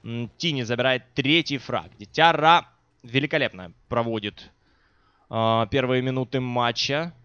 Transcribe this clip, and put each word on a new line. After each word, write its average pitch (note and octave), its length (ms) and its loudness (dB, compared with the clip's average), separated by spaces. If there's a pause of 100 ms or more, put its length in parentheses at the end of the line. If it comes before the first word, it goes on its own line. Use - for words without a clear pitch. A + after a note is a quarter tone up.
М, A#2 340 -8
Тини C#3 280 -2
забирает B2 500 -2
третий C#3+ 420 2
фраг. A2+ 420 -6
Дитя D#3+ 340 2
Ра D#3+ 360 4 (340)
великолепно A#2+ 720 -2 (160)
проводит, A2+ 600 -4 (800)
а, A2+ 360 2
первые B2+ 360 0
минуты C3 380 -2
матча. B2+ 760 -2 (100)